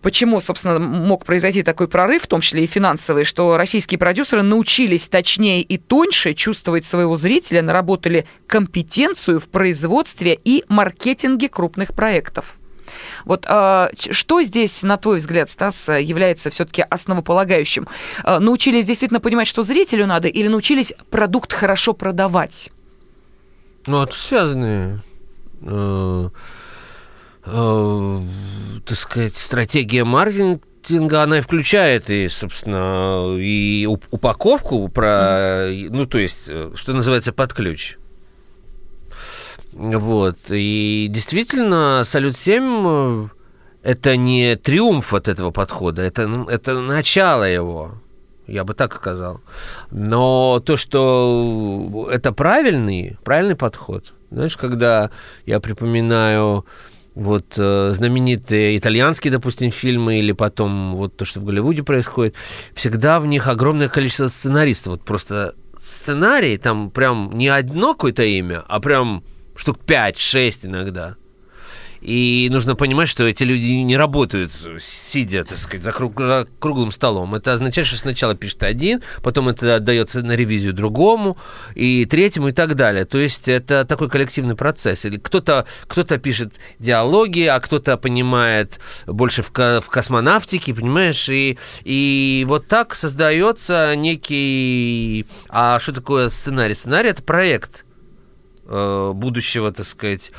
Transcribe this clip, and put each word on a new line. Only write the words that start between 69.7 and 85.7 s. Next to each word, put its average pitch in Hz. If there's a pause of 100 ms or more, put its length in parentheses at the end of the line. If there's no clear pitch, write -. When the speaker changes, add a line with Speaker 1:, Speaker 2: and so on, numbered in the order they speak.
Speaker 2:
пять-шесть 123
иногда. 92 (840)
И 123
нужно 127
понимать, 143
что -
эти 107
люди 123 (160)
не 127
работают, 135 (300)
сидя, 98
так -
сказать, 95
за 110
круг-, 120
за 127 (120)
круглым 131
столом. 98
Это 117
означает, 127
что -
сначала 123
пишет -
один, 139 (200)
потом 127
это 117
отдается 117
на 120
ревизию 107
другому, 180 (380)
и 123
третьему, 156
и 135
так 160
далее. 104
То 139
есть 139
это 127
такой 151
коллективный 135
процесс. 131
Или 104
кто-то, 151 (200)